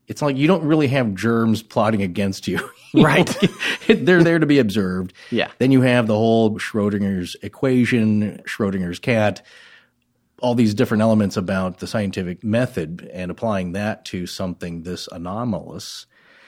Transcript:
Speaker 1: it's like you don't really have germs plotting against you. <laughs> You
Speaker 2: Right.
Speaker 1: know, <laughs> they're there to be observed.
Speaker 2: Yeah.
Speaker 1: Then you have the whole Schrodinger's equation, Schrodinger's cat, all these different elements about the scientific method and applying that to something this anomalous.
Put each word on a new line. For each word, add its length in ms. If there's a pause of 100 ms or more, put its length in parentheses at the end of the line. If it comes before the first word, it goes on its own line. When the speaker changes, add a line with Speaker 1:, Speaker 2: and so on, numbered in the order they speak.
Speaker 1:
it's 140
like 160
you 80
don't 180
really 260
have 260
germs 480
plotting 380
against 460
you. 120
<laughs> 100 (260)
You 80
Speaker 2:
Right. 240 (600)
Speaker 1:
know, 60
<laughs> 0
they're 280
there 160
to 60
be 120
observed. 540 (180)
Speaker 2:
Yeah. 280
Speaker 1:
Then 160
you 80
have 260
the 80
whole 440
Schrodinger's 840
equation, 1040
Schrodinger's 540
cat, 420 (960)
all 160
these 180
different 280
elements 340
about 440
the 80
scientific 540
method 720
and 180
applying 420
that 320
to 200
something 580
this 280
anomalous. 920 (420)